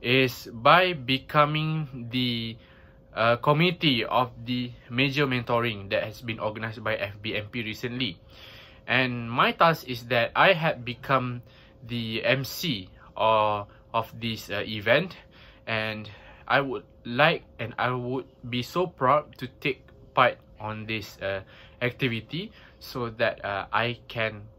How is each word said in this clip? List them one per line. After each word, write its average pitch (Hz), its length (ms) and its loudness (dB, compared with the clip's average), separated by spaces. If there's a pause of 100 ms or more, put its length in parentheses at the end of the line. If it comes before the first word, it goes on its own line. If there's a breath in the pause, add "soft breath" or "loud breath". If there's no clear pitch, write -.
is 127 520 2
by 160 400 6
becoming 147 1160 0
the, 117 460 -2 (580 loud breath)
uh, 117 220 4
committee 151 680 2
of 123 260 2 (140)
the 123 260 -4 (180)
major 139 360 0
mentoring 117 640 -2
that 98 140 2
has 104 180 -10
been 117 180 -8
organised 110 440 -6
by 110 120 0
F 101 260 -4
B 107 140 -4
M 107 140 -6
P 120 140 -6
recently. 117 560 -6 (680 loud breath)
And 120 440 0
my 175 220 2
task 165 340 4
is 120 200 -8
that 120 280 2
I 165 180 6
had 156 300 0
become 123 580 -2 (460 loud breath)
the 113 360 -4
M 135 200 2
C 123 460 -6 (260 loud breath)
or, 107 520 2 (260 soft breath)
of - 260 -2
this, 113 300 -8
uh, 101 180 -4
event, 113 480 2 (500 loud breath)
and 110 440 -4 (380 loud breath)
I 123 140 4
would 127 220 -4 (220)
like 139 380 2 (140)
and 113 220 -8
I 120 120 2
would 123 340 -4 (240)
be 123 120 -2
so 175 240 -2
proud 147 520 0
to 127 100 -10
take - 400 -6 (260)
part 123 240 4 (220)
on 107 260 -8
this, 110 360 -6
uh, 98 200 -4 (400 loud breath)
activity, 123 680 -4 (280 loud breath)
so 120 300 -6
that, 113 340 -2
uh, 98 280 -4
I 113 360 0
can 107 360 -6 (160)